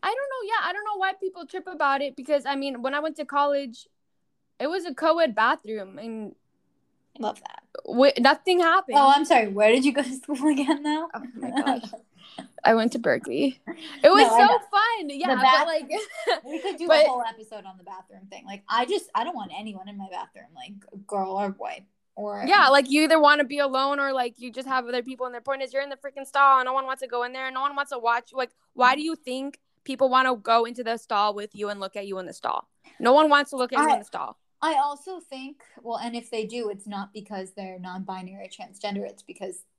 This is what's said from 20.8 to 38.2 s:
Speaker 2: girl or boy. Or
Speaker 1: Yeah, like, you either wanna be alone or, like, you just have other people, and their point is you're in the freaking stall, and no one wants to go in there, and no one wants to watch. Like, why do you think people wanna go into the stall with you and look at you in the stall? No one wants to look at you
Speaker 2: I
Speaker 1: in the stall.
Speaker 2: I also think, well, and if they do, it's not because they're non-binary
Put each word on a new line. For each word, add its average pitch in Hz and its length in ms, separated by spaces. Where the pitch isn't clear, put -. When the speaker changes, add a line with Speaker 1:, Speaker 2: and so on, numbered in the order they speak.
Speaker 2:
girl 190 240
or 196 180
boy. 196 360
Or 208 320
Speaker 1:
Yeah, 359 220
like, 269 200
you 294 140
either 320 160
wanna 294 260
be 285 140
alone 277 400
or, 277 140
like, 240 260
you 240 120
just 254 160
have 254 200
other 240 160
people, 254 220
and 247 80
their 233 80
point 269 200
is 254 120
you're 269 100
in 285 60
the 269 80
freaking 269 300
stall, 277 320
and 254 60
no 254 80
one 262 120
wants 262 160
to 262 60
go 240 160
in 247 100
there, 262 140
and 262 60
no 262 80
one 285 140
wants 285 160
to 269 80
watch. 233 340
Like, 254 180
why 254 220
do 294 60
you 320 140
think 262 440
people 269 240
wanna 254 260
go 226 300
into 247 180
the 226 140
stall 208 360
with 208 220
you 208 140
and 202 100
look 196 160
at 202 120
you 190 120
in 185 60
the - 80
stall? - 340
No 240 140
one 302 160
wants 285 220
to 285 60
look 247 140
at 262 80
you 294 100
Speaker 2:
I 277 40
Speaker 1:
in 233 60
the 202 60
stall. - 320
Speaker 2:
I 311 120
also 285 480
think, 269 420
well, 233 160
and 233 160
if 233 160
they 220 160
do, 226 240
it's 202 160
not 202 280
because 196 400
they're 190 260
non-binary 185 680